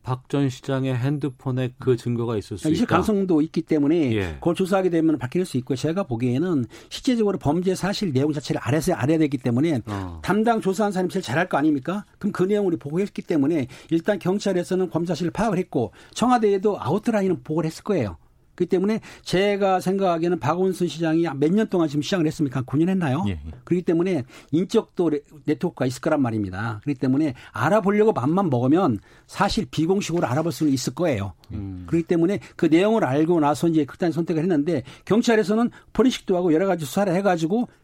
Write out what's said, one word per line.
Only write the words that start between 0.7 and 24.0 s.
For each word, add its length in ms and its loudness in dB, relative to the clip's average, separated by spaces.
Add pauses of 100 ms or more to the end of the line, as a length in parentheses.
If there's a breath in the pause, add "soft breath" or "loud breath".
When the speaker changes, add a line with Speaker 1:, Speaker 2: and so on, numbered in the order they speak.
Speaker 1:
핸드폰에 800 -4
그 180 2
증거가 420 -2
있을 180 -8
수 140 -2
Speaker 2:
있을 140 2
Speaker 1:
있다. 20 0
Speaker 2:
가능성도 560 2
있기 200 -2
때문에 520 2
Speaker 1:
예. 200 -2
Speaker 2:
그걸 200 -2
조사하게 340 0
되면 300 2
밝힐 260 -4
수 140 -4
있고, 180 -4
제가 280 -2
보기에는 600 0 (240 loud breath)
실제적으로 500 0
범죄 360 0
사실 380 -4
내용 200 2
자체를 300 -4
알아서, 320 0
알아야 240 2
되기 180 2
때문에 500 0
Speaker 1:
어. 360 -8
Speaker 2:
담당 400 2
조사한 300 0
사람이 180 -2
제일 120 -4
잘할 280 -2
거 80 0
아닙니까? 480 -2 (120)
그럼 140 -4
그 120 0
내용을 280 2
우리 60 -2
보고했기 440 -6
때문에 440 0 (240 loud breath)
일단 280 0
경찰에서는 720 -2
범죄 200 -2
사실을 220 -2
파악을 280 0
했고, 340 -2 (220 loud breath)
청와대에도 680 2
아웃라인은 640 0
보고를 240 -2
했을 180 -8
거예요. 320 -2 (420)
그렇기 120 -2
때문에 300 0 (220 loud breath)
제가 560 2
생각하기에는 640 0
박원순 480 0
시장이 340 0 (140)
몇 160 4
년 160 2
동안 180 2
지금 160 -2
시장을 240 0
했습니까? 360 -2
구 140 -4
년 120 2
했나요? 400 0
Speaker 3:
예, 20 0
예. 100 -6 (220)
Speaker 2:
그렇기 220 -2
때문에 400 0 (260 loud breath)